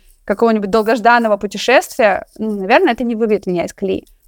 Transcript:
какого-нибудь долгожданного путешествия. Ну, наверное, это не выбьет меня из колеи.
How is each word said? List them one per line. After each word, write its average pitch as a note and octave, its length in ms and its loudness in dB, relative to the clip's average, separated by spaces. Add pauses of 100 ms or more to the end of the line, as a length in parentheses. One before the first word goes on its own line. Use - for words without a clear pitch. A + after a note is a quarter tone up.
(240)
какого-нибудь G#3+ 460 0
долгожданного A3+ 680 2
путешествия. G#3+ 880 0 (120)
Ну, A3 120 -4
наверное, A#3 440 2
это B3 100 -6
не A#3 100 -2
выбьет G#3+ 320 -2
меня F3 180 -2
из F#3 80 -8
колеи. F#3+ 340 -6 (220)